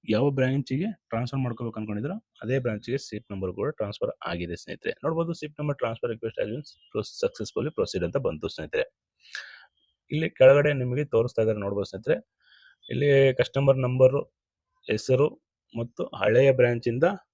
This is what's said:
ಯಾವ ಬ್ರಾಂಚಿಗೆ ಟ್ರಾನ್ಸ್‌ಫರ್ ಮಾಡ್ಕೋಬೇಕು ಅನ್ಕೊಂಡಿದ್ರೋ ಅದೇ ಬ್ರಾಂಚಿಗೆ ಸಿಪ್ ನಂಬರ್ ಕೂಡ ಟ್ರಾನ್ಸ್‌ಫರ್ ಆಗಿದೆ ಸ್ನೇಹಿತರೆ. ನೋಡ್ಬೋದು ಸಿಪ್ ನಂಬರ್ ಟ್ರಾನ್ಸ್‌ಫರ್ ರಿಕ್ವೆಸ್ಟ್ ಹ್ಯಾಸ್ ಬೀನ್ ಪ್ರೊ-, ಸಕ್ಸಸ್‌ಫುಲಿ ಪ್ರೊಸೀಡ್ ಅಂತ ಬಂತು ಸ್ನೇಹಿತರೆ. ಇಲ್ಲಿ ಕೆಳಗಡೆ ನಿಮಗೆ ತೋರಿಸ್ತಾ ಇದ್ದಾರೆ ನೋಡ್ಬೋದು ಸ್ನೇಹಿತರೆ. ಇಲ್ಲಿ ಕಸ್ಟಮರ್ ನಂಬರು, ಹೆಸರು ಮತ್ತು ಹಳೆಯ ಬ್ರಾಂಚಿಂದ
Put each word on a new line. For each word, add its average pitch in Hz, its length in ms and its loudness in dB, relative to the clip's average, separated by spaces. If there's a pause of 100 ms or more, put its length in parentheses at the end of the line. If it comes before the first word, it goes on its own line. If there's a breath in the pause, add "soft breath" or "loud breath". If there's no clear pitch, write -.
ಯಾವ 110 260 2
ಬ್ರಾಂಚಿಗೆ 135 580 -2 (180)
ಟ್ರಾನ್ಸ್‌ಫರ್ 123 340 -4
ಮಾಡ್ಕೋಬೇಕು 117 380 -4
ಅನ್ಕೊಂಡಿದ್ರೋ 107 380 -6 (220)
ಅದೇ 120 200 -4
ಬ್ರಾಂಚಿಗೆ 120 400 -4
ಸಿಪ್ - 300 -10
ನಂಬರ್ 95 240 -6
ಕೂಡ 104 200 -4
ಟ್ರಾನ್ಸ್‌ಫರ್ - 400 -6 (120)
ಆಗಿದೆ 175 320 -6
ಸ್ನೇಹಿತರೆ. - 400 -10
ನೋಡ್ಬೋದು 165 380 -4
ಸಿಪ್ 151 220 -12
ನಂಬರ್ 147 200 -4
ಟ್ರಾನ್ಸ್‌ಫರ್ 117 340 -4
ರಿಕ್ವೆಸ್ಟ್ 113 280 -8
ಹ್ಯಾಸ್ 107 120 -2
ಬೀನ್ 143 140 -8 (220)
ಪ್ರೊ-, 110 280 -6
ಸಕ್ಸಸ್‌ಫುಲಿ - 560 -4
ಪ್ರೊಸೀಡ್ 92 340 -4
ಅಂತ 85 140 -4
ಬಂತು 80 300 -4
ಸ್ನೇಹಿತರೆ. - 360 -6 (1300 loud breath)
ಇಲ್ಲಿ 156 200 -4
ಕೆಳಗಡೆ 143 440 8
ನಿಮಗೆ 127 320 -2
ತೋರಿಸ್ತಾ 117 360 0
ಇದ್ದಾರೆ 110 180 0
ನೋಡ್ಬೋದು 101 280 -4
ಸ್ನೇಹಿತರೆ. 143 280 -2 (720 soft breath)
ಇಲ್ಲಿ 131 200 0 (260)
ಕಸ್ಟಮರ್ 135 440 2
ನಂಬರು, 131 420 4 (680)
ಹೆಸರು 127 420 2 (460)
ಮತ್ತು - 280 -8 (120)
ಹಳೆಯ 120 380 4
ಬ್ರಾಂಚಿಂದ 120 540 2 (280)